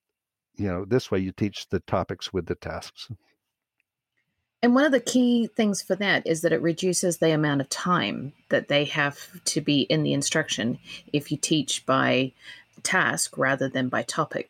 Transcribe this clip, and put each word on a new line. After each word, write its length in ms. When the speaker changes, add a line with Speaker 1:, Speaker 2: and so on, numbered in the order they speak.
Speaker 1:
you 120
know, 180
this 260
way 80
you 120
teach 380
the 120
topics 520
with 140
the 80
tasks. 540
Speaker 2:
And 140
one 80
of 80
the 80
key 480
things 340
for 140
that 320
is 140
that 100
it 100
reduces 560
the 140
amount 300
of 80
time 640
that 180
they 180
have 600
to 160
be 200
in 220
the 80
instruction 680
if 180
you 60
teach 480
by 480
task 540
rather 320
than 180
by 160
topic, 460